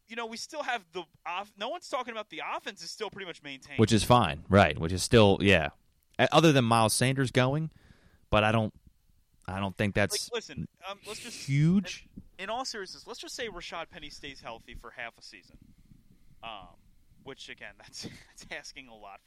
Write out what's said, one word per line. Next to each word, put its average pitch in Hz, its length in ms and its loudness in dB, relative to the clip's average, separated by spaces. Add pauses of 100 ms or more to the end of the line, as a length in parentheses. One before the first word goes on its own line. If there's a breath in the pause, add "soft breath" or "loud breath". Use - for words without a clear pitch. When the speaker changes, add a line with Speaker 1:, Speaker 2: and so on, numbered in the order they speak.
Speaker 1:
You 220 80 -10
know, 233 80 -6
we 226 100 -10
still 294 280 -10
have 240 280 -4
the 180 120 -8 (220)
off-, 185 320 -8
no 208 120 -6
one's 349 180 -8
talking 247 240 -6
about 220 180 -10
the 151 120 -12 (140)
offense 240 280 -10
is 165 80 -12
still 208 180 -8
pretty 196 160 -12
much 165 160 -12
maintained. 139 380 -12
Speaker 2:
Which 117 140 4
is 104 100 2
fine, 90 460 4
right, 92 280 6
which 82 140 -2
is 92 100 -4
still, 107 400 8
yeah. 87 280 4 (500)
Uh, 127 140 6
other 160 180 8
than 131 140 4
Miles 113 280 4
Sanders 131 380 0
going, 143 400 0 (580 soft breath)
but 107 140 4
I 107 80 4
don't, 110 220 0 (760)
I 95 140 -6
don't 98 160 -4
think 101 180 0
that's - 340 -2
Speaker 1:
Like, - 60 -8
listen, - 320 -10 (220)
um, 202 180 -12
let's 214 140 -12
just 240 160 -14 (100)
Speaker 2:
huge. 160 580 2 (320)
Speaker 1:
In, 180 80 -10
in 196 40 -10
all 247 160 -6
seriousness, 185 420 -12
let's 240 120 -14
just 339 140 -14
say 247 140 -8
Rashad 175 420 -12
Penny 151 200 -16
stays 139 320 -16
healthy 117 340 -16
for 113 160 -16
half 117 260 -14
a - 40 -20
season, - 360 -20 (840)
um, 104 240 -14 (560)
which, 131 240 -18
again, 113 260 -16
<laughs> 101 40 -20
that's, - 260 -18 (240)
that's - 240 -20
asking 147 380 -16
a 113 60 -20
lot 101 320 -20